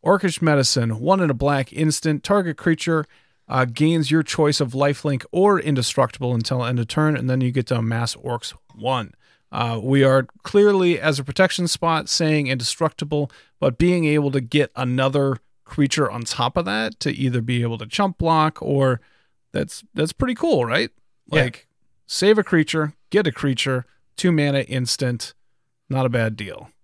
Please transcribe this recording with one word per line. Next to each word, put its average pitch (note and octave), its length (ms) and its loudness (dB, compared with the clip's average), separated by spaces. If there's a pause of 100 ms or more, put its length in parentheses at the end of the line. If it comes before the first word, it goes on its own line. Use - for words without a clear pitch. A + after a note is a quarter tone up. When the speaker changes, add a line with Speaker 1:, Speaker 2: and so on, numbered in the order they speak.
Speaker 1:
Orcish F#3 380 0
Medicine, B2+ 580 0
one F3+ 200 2
in E3 100 2
a C3+ 60 0
black C#3 380 -2
instant. D#3 500 -2
Target F#3+ 340 0
creature, D#3+ 480 0 (420)
uh, B2+ 180 0
gains D3+ 440 0
your D#3 140 2
choice D3 380 0
of B2+ 100 -2
lifelink C#3 600 -2
or G3 280 2
indestructible B2+ 720 -2
until A#2+ 300 -2
end B2 160 -2
of A2+ 80 -2
turn, D#3 300 2
and B2+ 120 -4
then C3 120 0
you B2 100 0
get B2+ 160 -2
to C3 100 0
amass A#2 380 -2
orcs - 380 -8 (200)
one. A#2 400 -4 (380)
Uh, A#2 320 -4
we C3+ 200 4
are C3 220 4 (180)
clearly, G3 560 4
as C#3+ 200 0
a C#3 40 -8
protection F3 440 0
spot, D#3+ 400 -2
saying D3+ 400 0
indestructible, D3 840 -2 (300)
but C3 180 0
being F3 280 4
able D3 260 2
to C#3 80 0
get B2+ 380 0
another C3 580 2 (300)
creature C#3+ 440 2
on A#2 140 -8
top A#2+ 320 -2
of E3+ 100 0
that A3 360 -4
to C#3 100 -2
either B2+ 300 -2
be A#2+ 200 -2
able A#2 160 -4
to A#2 80 -12
chump F#3+ 320 -2
block D#3+ 440 2
or C3+ 400 2 (500)
that's, - 320 -6 (100)
that's D#3+ 200 -2
pretty B3 220 -2
cool, A#3+ 300 2
right? C#3+ 240 -2 (380)
Speaker 2:
Yeah. D3+ 160 2
Speaker 1:
Like, - 240 -6 (400)
save G#3 300 4
a G3+ 60 0
creature, D#3 500 0 (160)
get G3 180 2
a C#3 40 0
creature, C3 540 -2 (300)
two F3+ 160 2
mana C#3+ 300 2
instant, B2 720 -4 (560)
not C3 160 0
a B2 40 0
bad A2+ 280 0
deal. - 320 -12 (140)